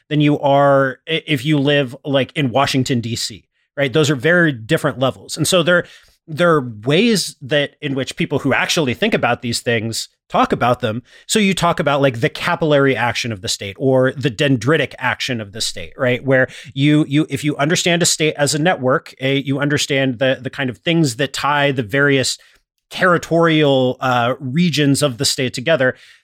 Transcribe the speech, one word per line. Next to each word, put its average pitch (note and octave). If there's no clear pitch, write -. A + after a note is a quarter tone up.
than D3+
you D3
are C#3
i-, D#3+
if C#3+
you D3+
live, C#3
like, C3+
in C#3
Washington, C3
D A#2
C, -
right? C#3
Those D3+
are D#3
very D#3+
different B2
levels. B2
And D#3+
so F3+
there, F3
there E3
are B2+
ways F#3
that C#3+
in C#3+
which C3
people E3
who B2
actually C#3
think G#3+
about A#2+
these A#2
things A2+
talk A#3+
about B2
them. A2+
So -
you G3
talk F3
about, C#3+
like, C3
the D3
capillary C#3+
action A#2
of F#2+
the F#2+
state G2
or C3
the C#3
dendritic C3+
action A#2+
of G2+
the G#2+
state, F2
right? B2
Where C3
you, D3
you, D3
if C#3
you D3
understand E3+
a D#3
state D#3
as D3
a D#3
network, D3
a, C3+
you C3+
understand C3+
the, C3
the B2+
kind C3
of A2
things E3
that C3+
tie C#3+
the C3
various C3+
territorial, D#3
uh, B2
regions C#3+
of C3
the C3+
state B2
together, B2+